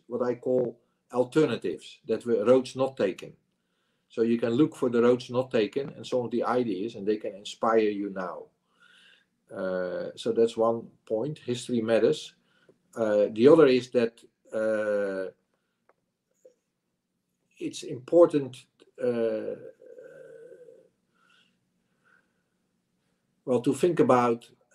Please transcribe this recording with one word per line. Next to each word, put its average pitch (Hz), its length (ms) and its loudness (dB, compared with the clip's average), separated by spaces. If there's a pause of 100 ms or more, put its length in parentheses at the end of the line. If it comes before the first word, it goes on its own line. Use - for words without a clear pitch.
what 117 140 -6
I 123 140 -2
call 127 420 -2 (340)
alternatives, 123 960 -2
that 110 160 -4
were 113 220 0
roads 127 300 4
not 131 200 -4
taken. - 380 -6 (760)
So - 120 -8
you 117 160 2
can 117 140 -2
look 151 240 2
for 127 140 -2
the 117 120 2
roads 123 300 2
not 127 180 -4
taken 131 400 -2
and 120 160 -16
some 131 200 -2
of 113 40 -10
the 117 140 -2
ideas, 113 520 -2
and 101 120 -12
they 107 100 0
can 104 160 -10
inspire 110 560 0 (120)
you 101 100 -6
now. 90 320 -10 (1120)
Uh, 92 600 -6
so - 160 -4
that's 117 260 2
one 113 300 0 (180)
point, 123 340 -6
history 123 420 -4
matters. 110 520 0 (600)
Uh, 107 380 2
the 110 140 4
other 156 200 8
is 127 240 2
that, 117 220 0 (400)
uh, 104 760 -2 (2250)
it's - 260 -10
important, 143 840 2 (380)
uh, 113 520 -2 (4000)
well, 123 160 0
to 139 120 0
think 175 260 2
about, 123 500 2 (240)